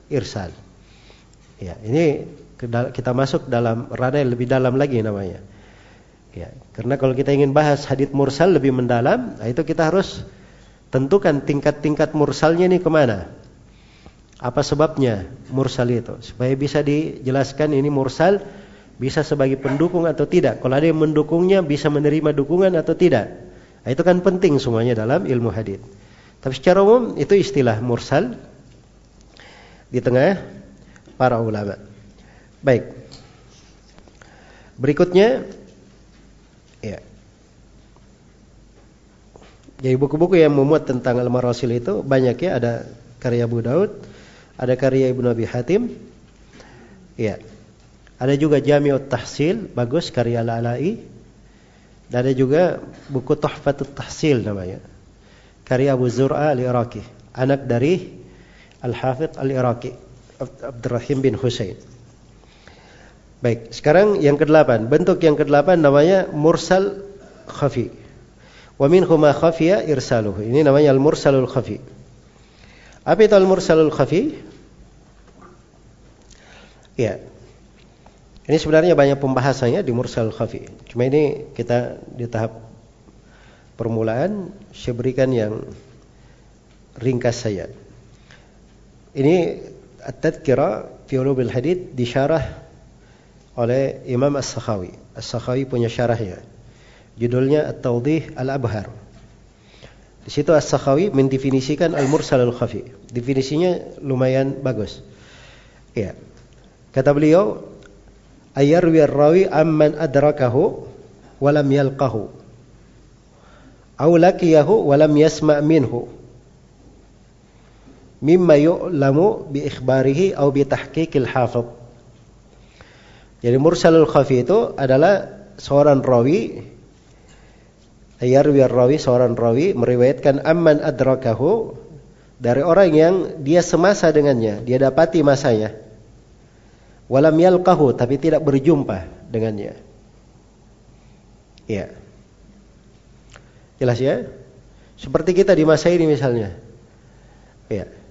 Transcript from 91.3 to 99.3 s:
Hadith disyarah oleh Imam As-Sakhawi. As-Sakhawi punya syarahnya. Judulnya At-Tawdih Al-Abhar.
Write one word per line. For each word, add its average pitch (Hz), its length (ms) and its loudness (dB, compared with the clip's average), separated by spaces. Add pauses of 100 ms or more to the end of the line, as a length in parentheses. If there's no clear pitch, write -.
Hadith 135 480 -6
disyarah 139 680 -4 (920)
oleh 123 480 -2
Imam 135 320 -2
As-Sakhawi. 104 560 -8 (240)
As-Sakhawi 123 480 -6
punya 120 240 -4
syarahnya. 113 540 -4 (760)
Judulnya 131 540 0
At-Tawdih 131 680 -4
Al-Abhar. 123 560 -6 (1300)